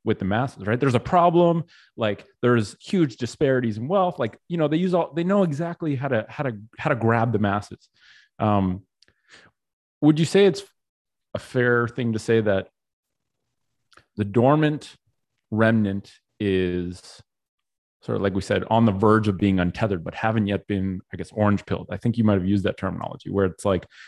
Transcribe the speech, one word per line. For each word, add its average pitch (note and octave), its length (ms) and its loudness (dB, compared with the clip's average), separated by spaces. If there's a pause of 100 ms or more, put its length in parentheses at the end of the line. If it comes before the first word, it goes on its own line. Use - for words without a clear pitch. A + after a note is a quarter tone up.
with A2 160 -2
the G2+ 60 -6
masses, G2+ 420 -4
right? A#2+ 120 0
There's C3 160 2
a A#2+ 40 4
problem, E3+ 640 2 (320)
like, G#2 320 -4 (140)
there's A#2+ 400 2
huge E3 340 0
disparities B2 600 -2
in A#2+ 100 -8
wealth. F3+ 320 -2
Like, A#2 180 -4 (120)
you E3+ 80 -6
know, D3+ 100 0
they D#3 100 0
use F3+ 160 -2
all, E3 200 -2
they E3 100 -2
know G3 200 2
exactly E3 520 -4
how C3+ 140 -4
to, A2 180 0
how - 160 -8
to, A#2+ 140 -6 (200)
how - 120 -2
to C3+ 60 0
grab A2+ 360 2
the G#2+ 80 0
masses. G2+ 500 -4 (480)
Um, G2 460 0 (1200)
would D3+ 180 4
you D#3+ 60 2
say G3 200 4
it's - 180 0 (680)
a - 60 -8
fair A#2+ 480 0
thing A#2 260 -4
to A2 60 -4
say A2+ 220 2
that G2 260 0 (1500)
the G#2 80 -4
dormant C#3+ 680 2 (580)
remnant G#2+ 600 0 (280)
is F2+ 800 -4 (840)
sort A2+ 120 -6
of, G2 80 -4
like G2 100 0
we F#2+ 80 -4
said, F#2+ 300 -2
on A2+ 140 4
the G#2+ 60 4
verge G#2+ 360 4
of F#2+ 100 0
being F#2+ 220 2
untethered, F2+ 440 -2
but F2 120 -10
haven't A2 320 0
yet G2+ 180 -4
been, F#2+ 340 -4 (140)
I F2+ 40 -10
guess, F2 140 -10
orange G#2 360 2
pilled? F2 240 -6
I G2+ 60 -8
think A#2 200 -2
you A#2 60 2
might G#2+ 100 4
have F#2 140 0
used G2+ 160 0
that F#2+ 120 -2
terminology, F2+ 540 -8
where F#2+ 160 0
it's - 180 -6
like, F#2+ 220 0 (220)